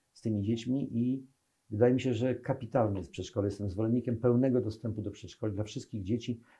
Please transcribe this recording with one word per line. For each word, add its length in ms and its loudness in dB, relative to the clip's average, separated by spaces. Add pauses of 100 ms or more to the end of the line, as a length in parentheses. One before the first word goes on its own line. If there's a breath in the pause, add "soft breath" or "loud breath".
(120 soft breath)
z 80 -20
tymi 220 0
dziećmi, 560 -2
i 280 0 (440)
wydaje 240 4
mi 60 2
się, 140 2
że 200 2
kapitalne 640 0
jest 120 -8
przedszkole. 360 -2
Jestem 240 -4
zwolennikiem 460 0
pełnego 440 4
dostępu 420 -4
do 80 -6
przedszkoli 440 -6
dla 100 -2
wszystkich 400 -8
dzieci, 360 -2 (200 soft breath)